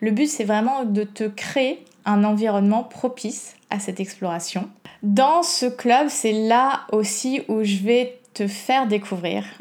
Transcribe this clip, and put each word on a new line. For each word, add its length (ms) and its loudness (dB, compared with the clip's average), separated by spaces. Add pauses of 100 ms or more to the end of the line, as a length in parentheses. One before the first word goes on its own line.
Le 120 0
but, 160 2
c'est 160 -4
vraiment 400 0
de 200 0
te 200 -8
créer 600 -2 (220)
un 180 4
environnement 580 2
propice 720 -8 (140)
à 100 -4
cette 220 -8
exploration. 720 -6 (320)
Dans 400 4
ce 240 -2
club, 420 2
c'est 240 0
là 580 2
aussi 580 0
où 140 0
je 140 2
vais 420 0 (140)
te 160 -4
faire 380 0
découvrir, 580 -2 (160)